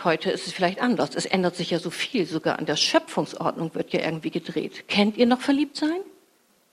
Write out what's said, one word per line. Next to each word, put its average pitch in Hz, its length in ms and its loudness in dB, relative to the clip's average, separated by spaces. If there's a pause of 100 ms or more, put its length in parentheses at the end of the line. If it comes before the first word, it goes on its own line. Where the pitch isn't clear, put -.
heute 170 260 2
ist - 160 -2
es 170 60 -8
vielleicht 185 280 0
anders. 233 340 0
Es - 120 -4
ändert 180 280 2
sich - 160 -4
ja 170 80 2
so 170 120 -6
viel. - 360 -2
Sogar 156 320 -2
an 156 80 -4
der 147 100 0
Schöpfungsordnung - 960 0
wird 165 180 -4
ja 175 80 2
irgendwie 160 300 -4
gedreht. - 580 -6
Kennt 208 280 4
ihr 247 100 6
noch 247 140 4
Verliebtsein? 302 600 0 (720)